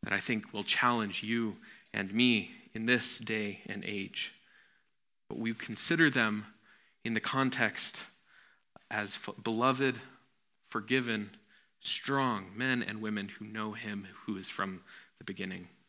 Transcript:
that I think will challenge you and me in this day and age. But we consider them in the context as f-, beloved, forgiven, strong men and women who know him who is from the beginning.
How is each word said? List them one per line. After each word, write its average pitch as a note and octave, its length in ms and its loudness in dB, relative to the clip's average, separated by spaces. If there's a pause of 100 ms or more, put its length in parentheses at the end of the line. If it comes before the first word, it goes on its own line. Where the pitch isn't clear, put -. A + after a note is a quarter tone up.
that - 80 -2
I G2 80 2
think A2 320 -2
will G#2 140 -4
challenge A2+ 580 2
you A2+ 320 0 (380)
and G2 200 -2
me A2+ 380 4 (220)
in A2+ 120 -6
this A#2+ 320 4
day G#2+ 480 -4
and G2 200 -8
age. - 480 -6 (960)
But B1+ 100 -6
we A2+ 140 -2
consider D#3 560 4
them A2 360 2 (600)
in A2+ 80 0
the A2 80 2
context C3 800 2 (880)
as G#2 240 -2
f-, - 260 -8
beloved, B2 600 2 (680)
forgiven, A2+ 600 0 (500)
strong B2+ 680 0 (100)
men B2 260 2
and G#2+ 180 -6
women G#2 280 -2
who - 160 -12
know A2 260 -4
him G#2 360 -6 (180)
who G#2+ 100 -2
is F#2+ 140 -6
from F#2+ 320 -4 (360)
the - 60 -18
beginning. F#2 460 -8 (180)